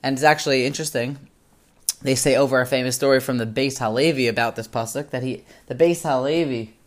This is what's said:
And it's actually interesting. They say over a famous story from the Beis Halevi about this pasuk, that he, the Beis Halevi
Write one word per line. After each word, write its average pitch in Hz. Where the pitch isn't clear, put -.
And 135
it's 131
actually 151
interesting. 139
They 131
say 131
over 131
a 123
famous 127
story 135
from 127
the 113
Beis 131
Halevi 127
about 117
this 113
pasuk, 123
that 127
he, 131
the -
Beis 170
Halevi 135